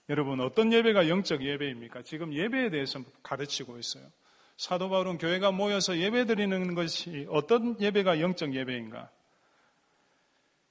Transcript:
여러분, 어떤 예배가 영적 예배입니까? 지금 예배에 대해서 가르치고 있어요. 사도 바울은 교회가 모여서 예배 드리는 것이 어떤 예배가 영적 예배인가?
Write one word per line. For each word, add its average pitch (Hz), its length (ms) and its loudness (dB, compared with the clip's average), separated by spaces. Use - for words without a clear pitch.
여러분, 139 320 -2
어떤 220 320 4
예배가 220 360 6
영적 170 360 0
예배입니까? 131 580 -6
지금 156 320 -8
예배에 226 360 0
대해서 139 300 -4
가르치고 135 560 -6
있어요. 135 260 -10
사도 185 340 -2
바울은 185 280 0
교회가 185 340 2
모여서 190 440 0
예배 220 300 2
드리는 190 480 0
것이 165 560 -4
어떤 220 500 2
예배가 196 400 4
영적 165 340 0
예배인가? 120 540 -6